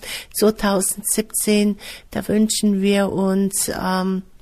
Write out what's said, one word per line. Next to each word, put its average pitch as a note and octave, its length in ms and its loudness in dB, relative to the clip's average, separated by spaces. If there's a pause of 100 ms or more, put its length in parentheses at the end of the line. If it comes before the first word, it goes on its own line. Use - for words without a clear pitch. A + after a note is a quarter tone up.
(380)
zweitausendsiebzehn, G#3 1400 0 (320)
da G#3 180 -4
wünschen G#3 540 2
wir G3+ 280 2
uns, F#3+ 600 0
ähm, F#3 500 -2 (220)